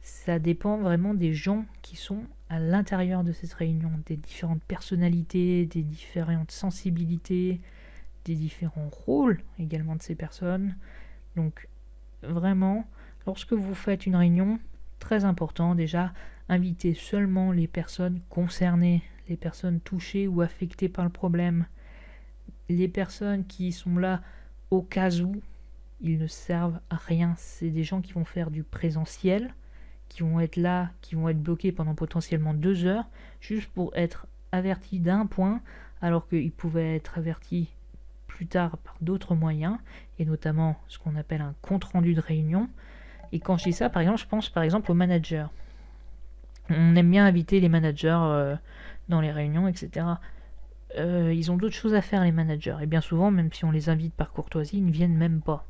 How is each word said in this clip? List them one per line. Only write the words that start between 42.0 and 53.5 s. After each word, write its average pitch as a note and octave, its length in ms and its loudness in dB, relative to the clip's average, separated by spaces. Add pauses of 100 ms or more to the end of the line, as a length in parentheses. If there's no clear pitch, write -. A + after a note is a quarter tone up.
de D#3+ 60 2
réunion. D#3+ 480 0 (640)
Et - 80 -2
quand F3+ 180 2
je E3+ 80 -2
dis F3+ 80 4
ça, A#3+ 160 2
par F3+ 140 2
exemple, G3+ 180 4
je - 60 -10
pense G#3+ 240 -2
par E3 140 2
exemple F#3 260 2
aux E3+ 40 6
managers. E3+ 520 2 (1200)
On E3+ 280 8
aime F3 140 10
bien G3 140 8
inviter F#3 360 6
les F3 80 6
managers, D#3+ 520 4
euh, D3 360 2 (520)
dans E3+ 120 4
les D#3 120 0
réunions, D3+ 340 0
et F3+ 80 2
cetera. E3+ 460 -4 (760)
Euh, E3+ 380 2
ils E3 160 0
ont F3+ 60 2
d'autres G#3 180 0
choses G#3+ 180 0
à G#3+ 80 6
faire, F#3+ 220 2
les F3 100 6
managers. D#3+ 480 0
Et D3+ 60 -2
bien D#3+ 140 4
souvent, E3+ 300 4
même E3+ 220 4